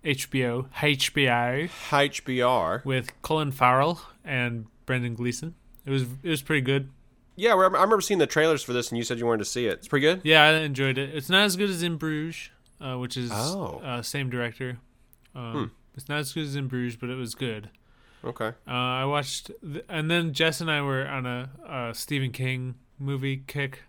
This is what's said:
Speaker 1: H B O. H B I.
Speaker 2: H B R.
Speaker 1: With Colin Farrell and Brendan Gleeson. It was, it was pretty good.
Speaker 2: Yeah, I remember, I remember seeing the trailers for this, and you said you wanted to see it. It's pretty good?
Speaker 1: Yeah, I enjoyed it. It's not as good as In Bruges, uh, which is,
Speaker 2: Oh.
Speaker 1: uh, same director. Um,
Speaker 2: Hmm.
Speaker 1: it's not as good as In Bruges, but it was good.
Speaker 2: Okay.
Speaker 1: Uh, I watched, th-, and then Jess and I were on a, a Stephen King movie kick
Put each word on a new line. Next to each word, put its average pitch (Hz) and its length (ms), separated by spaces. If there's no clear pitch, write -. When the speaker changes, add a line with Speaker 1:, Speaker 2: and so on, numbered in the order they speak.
Speaker 1:
H 139 260
B 131 140
O. 123 220
H 147 320
B 139 140
I. 123 420
Speaker 2:
H 143 320
B 127 180
R. 117 420
Speaker 1:
With 131 260
Colin 156 300
Farrell 135 480
and 120 420
Brendan 120 300
Gleeson. 123 400
It 139 40
was, 135 120
it 143 60
was 156 140
pretty 151 200
good. 135 280
Speaker 2:
Yeah, 220 160
I - 20
remember, 185 240
I 170 40
remember 208 200
seeing 196 160
the 147 80
trailers 156 360
for 123 100
this, 120 180
and 117 80
you 117 60
said 120 140
you 117 80
wanted 117 180
to - 60
see 123 160
it. 92 120
It's - 100
pretty 143 180
good? 185 180
Speaker 1:
Yeah, 156 200
I 156 100
enjoyed 135 440
it. 139 160
It's 143 160
not 196 140
as 185 120
good 196 140
as 170 120
In 170 140
Bruges, 156 540
uh, 131 180
which 123 180
is, 120 160
Speaker 2:
Oh. 147 520
Speaker 1:
uh, 123 180
same 139 280
director. 123 480
Um, 120 180
Speaker 2:
Hmm. 127 120
Speaker 1:
it's - 120
not 147 120
as 139 120
good 160 120
as 139 100
In 139 140
Bruges, 123 280
but 123 140
it 127 60
was 120 180
good. 107 360
Speaker 2:
Okay. 117 300
Speaker 1:
Uh, - 20
I 127 340
watched, 143 460
th-, 151 260
and 156 220
then 170 220
Jess 160 280
and 160 100
I 147 100
were 139 280
on 135 180
a, 123 240
a 120 280
Stephen 135 360
King 127 460
movie 135 480
kick 139 400